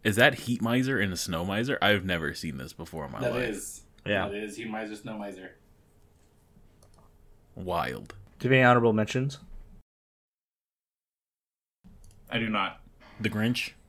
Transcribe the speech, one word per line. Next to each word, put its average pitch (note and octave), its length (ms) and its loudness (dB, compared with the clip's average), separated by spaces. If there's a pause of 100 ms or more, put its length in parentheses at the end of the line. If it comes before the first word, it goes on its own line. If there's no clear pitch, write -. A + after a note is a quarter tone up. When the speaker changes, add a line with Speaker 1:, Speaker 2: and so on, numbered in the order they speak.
Speaker 1:
Is G#2+ 120 2
that C3+ 200 8
Heat A#2+ 260 -4
Miser B2+ 380 0
and G2 140 0
a E2+ 40 -6
Snow E2+ 280 -4
Miser? A2+ 360 -2
I've G2 240 4
never D#2+ 280 0
seen D2 240 -8
this C2 160 -12
before E2 320 -10
in C2+ 60 -10
my - 80 -8
Speaker 2:
That - 140 0
Speaker 1:
life. E2+ 160 -2
Speaker 2:
is. - 320 -10 (240)
Speaker 3:
Yeah. G2 240 0
Speaker 2:
That G2+ 140 -6
is G#2 140 -10
Heat A2 120 -10
Miser, G#2+ 260 -8
Snow A2 220 -12
Miser. F#2 340 -12 (2000)
Speaker 1:
Wild. E2 600 -4 (240)
Speaker 3:
Do B2+ 80 -2
you C3 60 6
have C3 60 8
any B2+ 40 8
honorable A#2+ 300 8
mentions? B2+ 440 0 (3000)
Speaker 2:
I A#2 100 -2
do A2+ 100 0
not. G2 300 -2 (400)
Speaker 1:
The A2 100 -2
Grinch? A2 420 0 (180)